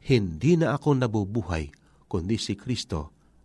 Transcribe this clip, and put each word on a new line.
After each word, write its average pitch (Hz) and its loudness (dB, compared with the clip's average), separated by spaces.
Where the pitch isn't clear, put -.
hindi 110 4
na 156 2
ako 143 2
nabubuhay, 104 -2
kundi 98 -2
si 101 -4
Kristo 90 -6